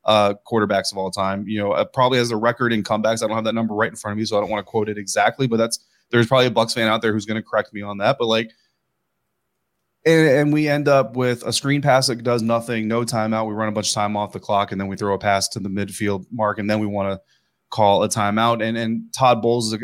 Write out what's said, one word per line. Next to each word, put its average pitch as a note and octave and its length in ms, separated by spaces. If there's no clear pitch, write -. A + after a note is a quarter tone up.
uh, G#2 300
quarterbacks G2+ 460
of G2 60
all F#2+ 120
time, G2 380
you G#2+ 100
know, G2+ 140
uh, D#2+ 140
probably B2+ 320
has A#2+ 120
a A#2 60
record A#2 340
in A2 120
comebacks. A2 420
I G#2+ 40
don't A2 80
have A2+ 80
that A2 100
number A2+ 180
right G#2+ 160
in A2 80
front G#2+ 160
of G#2 60
me, A2 80
so A2 100
I G2+ 60
don't F#2+ 80
wanna G#2 120
quote G#2+ 280
it G#2 80
exactly, G#2 480
but A2+ 100
that's, A2+ 220
there's A#2 160
probably B2+ 200
a B2 40
Bucs A2+ 240
fan A2+ 140
out A2 120
there A2+ 140
who's G#2+ 100
gonna A2 180
correct - 300
me G#2 80
on G2+ 180
that, A2 200
but, A#2+ 100
like, A2+ 220
and, D#3+ 240
and D3 240
we D3+ 160
end D3 200
up C3+ 280
with B2 280
a - 80
screen C#3+ 280
pass C3+ 280
that A#2+ 160
does A#2+ 180
nothing, A#2 460
no A#2 140
timeout. A2 440
We G#2+ 80
run G#2+ 140
a G#2+ 40
bunch G#2 160
of - 60
time G#2 220
off G#2 160
the F#2+ 80
clock, G2+ 320
and G2 80
then G2 80
we F#2+ 80
throw G2+ 180
a F#2 40
pass G2 300
to - 120
the G2 80
midfield G2 640
mark, G#2+ 260
and G2+ 100
then G#2+ 120
we G#2+ 60
wanna G2 340
call G2+ 320
a G#2+ 60
timeout. A2 540
And, A2+ 140
and A2+ 380
Todd B2 260
Bowles' A#2 320